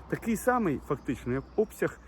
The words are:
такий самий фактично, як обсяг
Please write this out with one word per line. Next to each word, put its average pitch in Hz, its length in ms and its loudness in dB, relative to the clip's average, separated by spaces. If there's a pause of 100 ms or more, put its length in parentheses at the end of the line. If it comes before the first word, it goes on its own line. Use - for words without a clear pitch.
такий 220 280 0
самий 220 500 2
фактично, 123 460 -2
як 135 120 0 (120)
обсяг 208 520 0